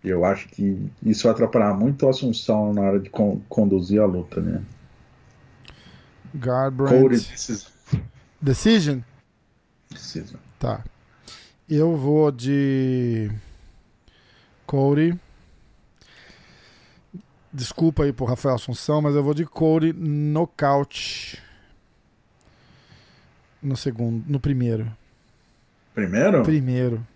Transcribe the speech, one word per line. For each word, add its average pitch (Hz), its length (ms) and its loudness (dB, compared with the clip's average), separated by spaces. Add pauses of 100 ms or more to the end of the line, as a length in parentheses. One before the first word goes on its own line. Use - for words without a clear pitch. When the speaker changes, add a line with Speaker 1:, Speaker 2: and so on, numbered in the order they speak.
Speaker 1:
Eu 90 200 2
acho 98 240 0
que 98 420 -4 (120)
isso 110 220 0
vai 117 80 6
atrapalhar 113 420 2
muito 135 300 0
o 135 40 6
Assunção 110 680 0
na 101 80 0
hora 98 180 2
de 98 80 -14
con-, 101 400 0
conduzir 98 520 2
a 107 60 6
luta, 90 340 -4
né? 87 220 -4 (1700)
Speaker 2:
Garbrandt. 131 680 2
Speaker 1:
Corey, 127 180 8
decision. - 520 -8 (720)
Speaker 2:
Decision? 147 580 2 (920)
Speaker 1:
Decision. - 480 -16 (200)
Speaker 2:
Tá. 110 240 -6 (840)
Eu 156 280 2
vou 147 340 2
de 127 1000 0 (1400)
Corey. 147 520 2 (2250)
Desculpa 151 520 0
aí 143 80 0
pro 127 120 -6
Rafael 127 300 0
Assunção, 151 480 -2
mas 147 120 0
eu 143 80 2
vou 147 120 0
de 160 100 -4
Corey 160 480 2
nocaute. 151 1500 -2 (2250)
No 135 140 -4
segundo, 117 500 -4
no 139 140 -2
primeiro. 117 500 -2 (1040)
Speaker 1:
Primeiro? 113 480 2
Speaker 2:
Primeiro. 127 720 0